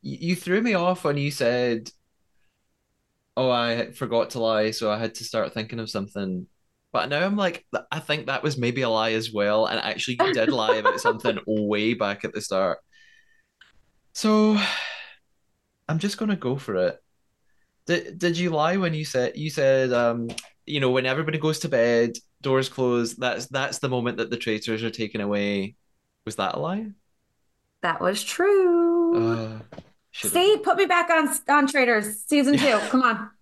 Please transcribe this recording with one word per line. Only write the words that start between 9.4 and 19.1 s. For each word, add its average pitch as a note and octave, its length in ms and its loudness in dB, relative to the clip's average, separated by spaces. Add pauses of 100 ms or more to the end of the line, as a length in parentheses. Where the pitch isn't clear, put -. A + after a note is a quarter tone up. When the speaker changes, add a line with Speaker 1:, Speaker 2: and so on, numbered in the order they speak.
Speaker 1:
And - 120 -2
actually, - 420 -4
you G4 120 2
did A2+ 180 2
lie A2+ 240 0
about A#3 240 0
something A2 440 -2
Speaker 2:
<laughs> - 40 -12
Speaker 1:
way G#2+ 460 0
back G2+ 320 -2
at - 80 -6
the G#2 80 -8
start. F#2+ 380 -2 (1300)
So G#3+ 440 4 (1300)
I'm D#3+ 120 0
just G3+ 180 -4
gonna G#3 180 0
go C3+ 220 -2
for A2 180 -6 (120)
it. - 100 -4 (880)
Did, E3+ 320 -2
did F3 200 0
you F3 120 0
lie E3 280 2
when F3 180 0
you D3+ 100 -6
said, B2+ 320 -2